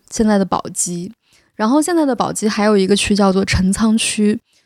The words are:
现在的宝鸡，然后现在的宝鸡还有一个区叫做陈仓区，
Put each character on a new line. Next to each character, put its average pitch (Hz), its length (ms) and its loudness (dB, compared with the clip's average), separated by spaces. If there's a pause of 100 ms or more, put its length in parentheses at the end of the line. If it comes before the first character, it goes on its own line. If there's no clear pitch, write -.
(120)
现 220 160 0
在 208 100 4
的 196 80 2
宝 - 180 -4 (100)
鸡， 180 380 -6 (440)
然 220 140 -2
后 285 100 4
现 339 160 -2
在 320 80 2
的 262 120 0
宝 170 180 -4
鸡 208 160 -2
还 208 140 -2
有 214 120 4
一 190 120 2
个 202 80 2
区 202 200 0
叫 196 160 2
做 190 140 0
陈 185 260 0
仓 220 240 2
区， 214 440 0 (260)